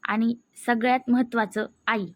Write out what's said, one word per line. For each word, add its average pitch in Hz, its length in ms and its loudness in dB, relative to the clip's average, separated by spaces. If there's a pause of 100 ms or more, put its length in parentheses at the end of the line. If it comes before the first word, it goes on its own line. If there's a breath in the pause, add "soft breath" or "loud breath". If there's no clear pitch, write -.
आणि 226 300 0 (320)
सगळ्यात 247 440 0
महत्त्वाचं 240 560 0 (220)
आई. 214 180 0 (100)